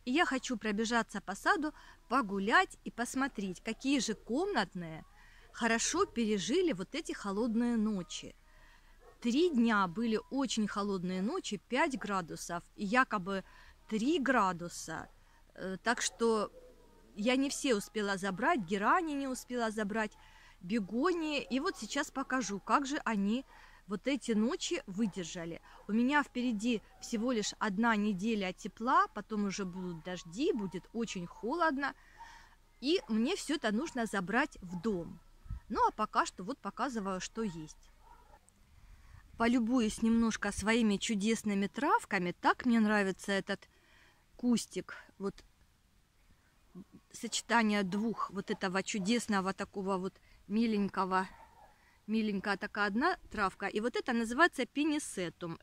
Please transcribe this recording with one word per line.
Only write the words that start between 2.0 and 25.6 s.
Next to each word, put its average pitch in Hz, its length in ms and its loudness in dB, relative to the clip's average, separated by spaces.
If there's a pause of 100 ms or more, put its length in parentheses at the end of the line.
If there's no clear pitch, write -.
погулять 226 760 2
и 208 80 -10
посмотреть, 233 680 -4
какие 262 380 0
же 214 160 0
комнатные 196 920 -2 (460)
хорошо 233 560 0
пережили 233 680 2
вот 180 220 -6
эти 320 160 -6
холодные 233 680 0
ночи. 208 600 -4 (840)
Три 285 300 4
дня 226 380 4
были 220 320 0 (100)
очень 247 380 0
холодные 185 540 -2
ночи, 214 460 -4
пять 262 300 0
градусов 175 640 -4 (140)
и 208 80 -6
якобы 196 580 2 (460)
три 247 320 2
градуса. 185 880 0 (480)
Э, 190 260 -6
так 240 200 2
что 226 500 2 (640)
я 214 180 2
не 269 160 2
все 269 240 2
успела 202 420 -2
забрать, 202 440 0
герани 233 540 2
не 277 120 -2
успела 247 460 -4
забрать, 214 400 -2 (480)
бегонии. 254 840 0
И 254 180 -2
вот 359 160 -2
сейчас 277 340 -4
покажу, 247 500 -4
как 269 260 2
же 277 180 -2
они 220 400 0 (420)
вот 202 200 -6
эти 254 260 0
ночи 254 540 0
выдержали. 180 720 -4 (260)